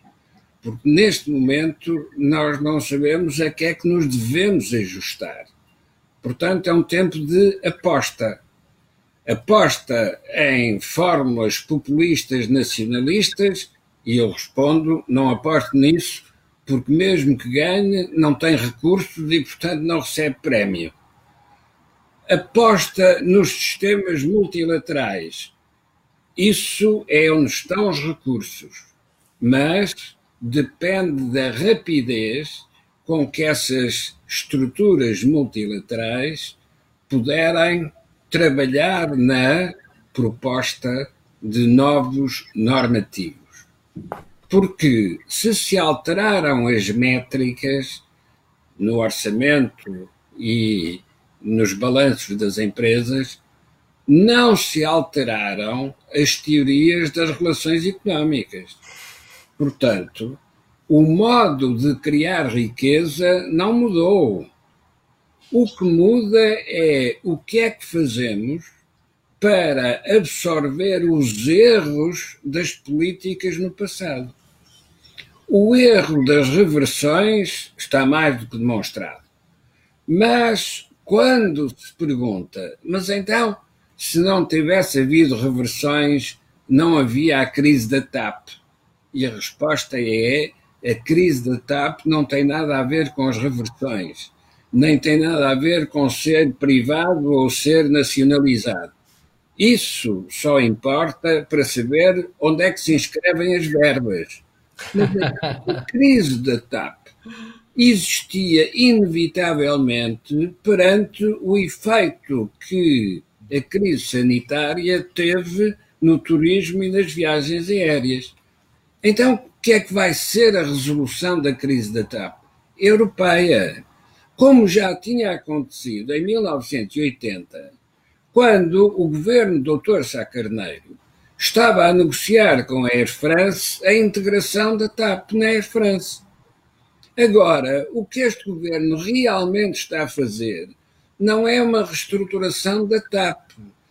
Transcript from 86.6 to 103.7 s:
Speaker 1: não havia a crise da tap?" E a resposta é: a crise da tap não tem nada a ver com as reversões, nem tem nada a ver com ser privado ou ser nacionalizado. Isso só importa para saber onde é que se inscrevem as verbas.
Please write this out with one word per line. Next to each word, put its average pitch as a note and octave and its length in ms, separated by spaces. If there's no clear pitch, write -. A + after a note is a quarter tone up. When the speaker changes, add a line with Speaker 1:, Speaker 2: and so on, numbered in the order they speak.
Speaker 1:
não D#3 300
havia C3+ 420
a C3 60
crise C#3+ 420
da C3+ 120
tap?" A#2 480
E C3 100
a B2+ 60
resposta C3+ 640
é: A#2 540
a A#2+ 100
crise D3 540
da B2+ 80
tap D3 480
não D#3 200
tem C#3+ 200
nada D3 340
a C3+ 40
ver C#3+ 280
com C3+ 180
as A#2+ 100
reversões, A#2 920
nem C#3+ 260
tem D3+ 220
nada D#3 300
a C3+ 40
ver D#3 320
com C#3+ 240
ser D#3 440
privado C#3+ 800
ou C3 160
ser D3+ 400
nacionalizado. C3+ 1040
Isso A#2 680
só C#3+ 320
importa D3 880
para D3 160
saber D#3+ 640
onde D#3+ 240
é F#3 80
que - 100
se D#3+ 140
inscrevem E3+ 640
as F3 80
verbas. C3 800